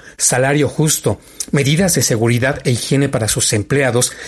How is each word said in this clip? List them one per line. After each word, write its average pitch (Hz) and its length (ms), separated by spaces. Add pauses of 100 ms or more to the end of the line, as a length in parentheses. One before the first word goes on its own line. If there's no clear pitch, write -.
(180)
salario 135 520
justo, 139 500 (320)
medidas 151 440
de 139 80
seguridad 120 600
e 139 80
higiene 139 380
para 113 200
sus - 240
empleados 123 580 (160)